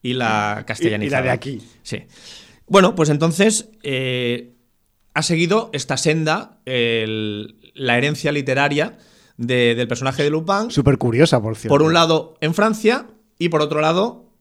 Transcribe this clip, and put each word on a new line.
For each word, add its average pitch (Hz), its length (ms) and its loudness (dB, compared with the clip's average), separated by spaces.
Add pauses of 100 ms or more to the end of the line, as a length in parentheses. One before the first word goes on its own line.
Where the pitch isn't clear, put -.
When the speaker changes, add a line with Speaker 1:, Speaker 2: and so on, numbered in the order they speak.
Speaker 1:
y 123 120 -4
la 107 400 0
Speaker 2:
<laughs> - 0 -
Y, - 20 -8
y - 40 -8
la 107 60 -14
Speaker 1:
castellanizada. 113 580 -2
Speaker 2:
de 127 60 0
aquí. 127 300 -6 (220)
Speaker 1:
Sí. - 220 -12 (640)
Bueno, 185 260 6
pues 160 160 2
entonces, 165 580 0 (140)
eh, 127 720 -4 (580)
ha 156 100 0
seguido 175 500 0
esta 135 260 -6
senda, 156 680 -2
el, 110 920 -4 (180)
la 123 240 0
herencia 143 340 -2
literaria 143 640 -2 (400)
de, 120 380 2
del 120 140 -2
personaje 131 340 -4
de 147 80 2
Lupin. 196 400 -2
Speaker 2:
Súper 135 280 2
curiosa, 123 440 2
por 110 140 -4
cierto. 127 180 0
Speaker 1:
Por 143 80 6
un 160 120 4
lado, 165 460 2
en 160 140 -2
Francia, 220 540 0 (300)
y 170 120 0
por 156 100 0
otro 151 220 0
lado 185 480 -2 (100)